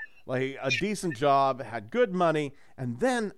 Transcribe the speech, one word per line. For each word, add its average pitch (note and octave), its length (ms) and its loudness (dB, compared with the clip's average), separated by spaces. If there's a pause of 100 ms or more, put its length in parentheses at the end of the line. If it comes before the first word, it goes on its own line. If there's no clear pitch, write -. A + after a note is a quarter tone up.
(260)
like, C3 360 -2
a C3+ 80 -2
decent F3 460 -2
job, C3+ 480 4
had A2 280 -10
good A3+ 220 2
money, D#3 400 2 (240)
and B2 220 -6
then A#3 380 0